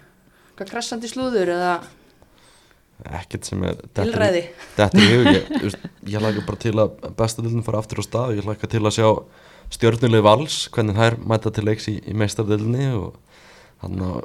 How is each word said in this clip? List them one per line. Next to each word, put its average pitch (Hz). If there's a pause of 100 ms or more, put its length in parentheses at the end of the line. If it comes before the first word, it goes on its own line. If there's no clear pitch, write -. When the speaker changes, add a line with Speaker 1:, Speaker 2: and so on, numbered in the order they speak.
(500)
Speaker 1:
Eitthvað -
krassandi 233
slúður 220
eða 180 (1300)
Speaker 2:
Ekkert -
sem 95
er 87 (160)
dettur 101
í 233
Speaker 1:
Tilræði. 190 (360)
Speaker 2:
dettur 104
í 208
hug. 120
Ég, 165
þú 294
veist, 101 (200)
ég 104
hlakka 104
bara 104
til 113
að 104
besta 110
deildin 117
fara 110
aftur -
á -
stað. 117
Ég 98
hlakka 104
til 113
að 107
sjá 110 (640)
stjörnulið 113
Vals, 120 (100)
hvernig 107
þær 113
mæta 110
til 107
leiks 107
í, 107 (100)
í -
meistaradeildinni 110
og, 90 (640)
þarna, 92 (140)